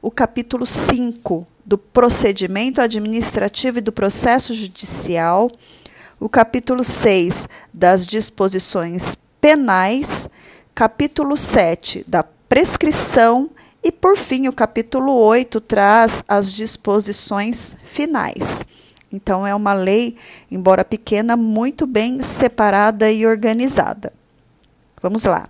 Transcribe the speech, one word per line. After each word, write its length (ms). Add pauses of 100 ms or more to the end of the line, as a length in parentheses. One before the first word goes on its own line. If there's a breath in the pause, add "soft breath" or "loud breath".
o 80
capítulo 560
cinco, 800 (200)
do 120
procedimento 1000
administrativo 1000
e 20
do 100
processo 640
judicial, 960 (680 loud breath)
o 120
capítulo 540
seis, 640 (240 loud breath)
das 360
disposições 1080 (240)
penais, 880 (440 soft breath)
capítulo 640
sete, 720
da 160
prescrição 1300 (320 soft breath)
e, 80
por 260
fim, 300
o 40
capítulo 600
oito 480
traz 680
as 240
disposições 1300
finais. 800 (480 soft breath)
Então, 360
é 80
uma 180
lei, 440 (340 loud breath)
embora 320
pequena, 540
muito 500
bem 340
separada 880
e 140
organizada. 840 (880)
Vamos 220
lá. 260